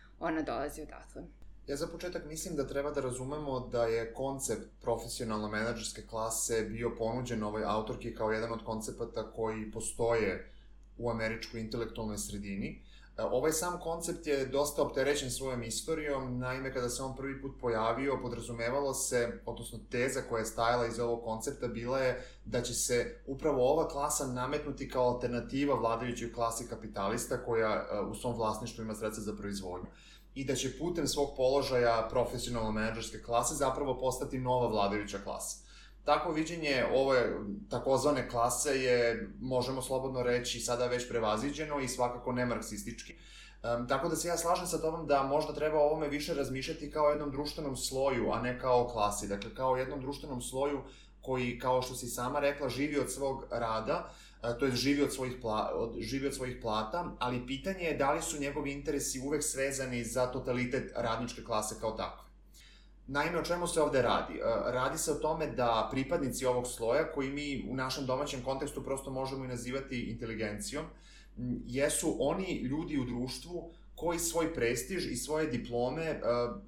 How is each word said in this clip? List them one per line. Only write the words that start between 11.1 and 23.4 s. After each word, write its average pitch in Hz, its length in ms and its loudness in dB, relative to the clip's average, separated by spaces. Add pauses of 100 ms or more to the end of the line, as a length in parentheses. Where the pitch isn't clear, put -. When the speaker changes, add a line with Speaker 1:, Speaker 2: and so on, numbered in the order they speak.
Speaker 2:
intelektualnoj 110 580 -4
sredini. 101 640 -6 (360)
E, 110 40 -2
ovaj 123 280 2
sam 175 280 0
koncept 165 480 -4
je 139 180 2
dosta 139 360 2
opterećen 135 500 2
svojom 127 320 -2
istorijom, 131 760 -2
naime, 131 340 -4
kada 123 160 0
se 131 140 -4
on 127 120 -4
prvi 135 260 -6
put 135 200 -8
pojavio, 120 600 2
podrazumevalo 120 720 -2
se, 120 520 0
odnosno 113 340 -8 (120)
teza 127 380 0
koja 117 100 0
je 110 60 0
stajala 120 420 2
iza 117 180 -2
ovog 117 180 0
koncepta 120 440 -4
bila 117 320 -2
je 127 260 2 (200)
da 120 160 0
će 123 120 -2
se 120 520 0
upravo 135 460 4